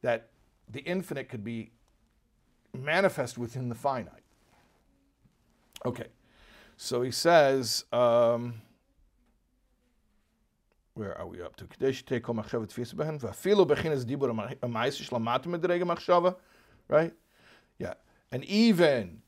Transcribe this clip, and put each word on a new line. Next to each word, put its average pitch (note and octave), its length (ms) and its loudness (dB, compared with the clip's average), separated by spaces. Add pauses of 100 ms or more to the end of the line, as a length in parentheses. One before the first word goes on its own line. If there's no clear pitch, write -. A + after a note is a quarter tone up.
that A#2 280 -2 (380)
the C#3 120 -14
infinite D#3 480 -6
could G#2+ 160 -10
be A2+ 260 -10 (1040)
manifest D#3 640 0
within B2 300 -6
the A#2 60 -6
finite. B2+ 500 -6 (1600)
Okay, A2+ 220 -8 (680)
so B2 260 -4
he C3 80 -2
says, C3+ 840 4
um, A#2+ 680 4 (2250)
where G2+ 220 -8
are F2+ 100 -10
we F2 140 -14
up - 160 -14
to? - 80 -16
"Kedei C3 260 -4
shetei B2+ 320 -6
kol A#2+ 120 -4
machshava A2 320 -6
tfisa - 280 -10
behen, D3+ 260 -6
va'afilu F#3 460 2
bechinas D3 380 0
dibur C3+ 260 -2
u'ma'aseh A#2 800 -4
shlamatu B2 380 -2
medrega F3 380 -2
machshava," F3 520 2 (520)
right? D#3+ 240 4 (680)
Yeah, - 160 -8 (360)
and C3 140 -8
even E3 840 4